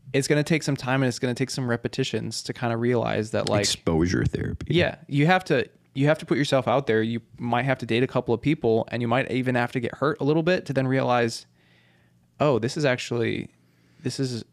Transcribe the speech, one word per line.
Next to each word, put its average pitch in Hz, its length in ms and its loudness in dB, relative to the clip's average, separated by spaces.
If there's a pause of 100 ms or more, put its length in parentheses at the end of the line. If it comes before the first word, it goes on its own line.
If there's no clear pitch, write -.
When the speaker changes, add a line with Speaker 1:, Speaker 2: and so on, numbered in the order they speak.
(140)
Speaker 1:
it's 143 120 0
gonna 151 160 2
take 156 200 0
some 139 140 0
time 131 260 0
and 131 60 2
it's 117 100 -4
gonna 123 160 -2
take 127 160 -4
some 131 180 -4
repetitions 117 760 -4
to - 100 -8
kinda 117 240 -2
realize 113 540 0
that, - 180 -2
like, 104 100 2
Speaker 2:
Exposure 87 640 0
therapy. - 500 -4
Speaker 1:
Yeah, 170 220 2 (100)
you 143 200 2
have 185 180 4
to, 131 240 0 (260)
you 135 120 2
have 156 120 4
to 170 80 -14
put 151 120 2
yourself 135 280 2
out 127 200 2
there. 110 160 2
You 117 180 -2 (180)
might 120 280 0
have 131 120 2
to 120 80 -8
date 113 160 2
a 123 40 2
couple 123 280 0
of 107 60 -4
people, 117 500 2
and 120 120 -4
you 120 60 -2
might 123 220 0
even 127 260 0
have 120 160 0
to 131 80 -2
get 117 160 -6
hurt 151 240 -2
a 143 40 -2
little 156 180 2
bit 180 240 0
to 147 60 -6
then 131 140 0
realize, 123 600 0 (960)
Oh, 139 160 4
this 113 200 -2
is 147 80 0
actually, 117 640 -2 (520)
this 131 160 -6
is 123 240 -4 (100)